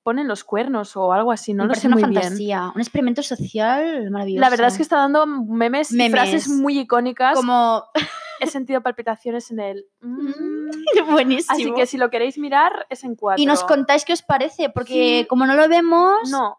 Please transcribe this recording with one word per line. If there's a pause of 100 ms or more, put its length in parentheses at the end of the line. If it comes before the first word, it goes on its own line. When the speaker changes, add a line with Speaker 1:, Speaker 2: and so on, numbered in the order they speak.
Speaker 1:
ponen
los
cuernos
o
algo
así,
no
Speaker 2:
Me
Speaker 1:
lo
Speaker 2:
parece
Speaker 1:
sé
Speaker 2:
una
Speaker 1:
muy
bien.
Speaker 2:
fantasía,
un
experimento
social
maravilloso.
Speaker 1:
La
verdad
es
que
está
dando
memes
y
Speaker 2:
Memes.
Speaker 1:
frases
muy
icónicas.
Speaker 2:
Como (560)
Speaker 1:
He
sentido
palpitaciones
en
el, (160)
mm.
Speaker 2:
<laughs>
Buenísimo.
Speaker 1:
Así
que
si
lo
queréis
mirar,
es
en
cuatro.
Speaker 2:
Y
nos
contáis
qué
os
parece,
porque
Speaker 1:
Sí.
Speaker 2:
como
no
lo
vemos,
Speaker 1:
No.